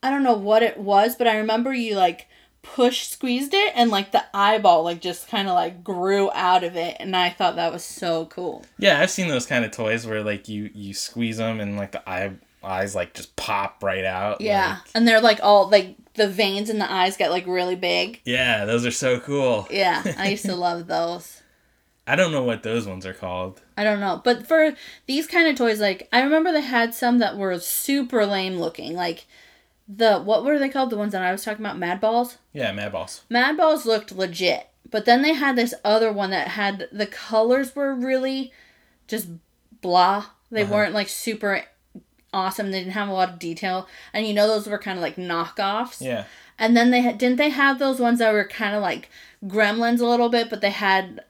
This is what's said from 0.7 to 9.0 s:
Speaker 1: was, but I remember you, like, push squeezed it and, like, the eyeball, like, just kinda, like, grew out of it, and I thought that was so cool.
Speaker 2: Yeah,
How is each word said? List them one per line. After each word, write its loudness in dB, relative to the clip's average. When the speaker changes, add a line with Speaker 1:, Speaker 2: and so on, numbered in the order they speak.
Speaker 1:
was, 4
but 2
I 4
remember 0
you, -2
like, 2
push 0
squeezed -4
it 2
and, 4
like, -2
the 2
eyeball, 4
like, -4
just -8
kinda, -2
like, -2
grew 0
out 4
of -4
it, -4
and -4
I 4
thought -2
that 0
was -10
so -4
cool. -10
Speaker 2:
Yeah, 4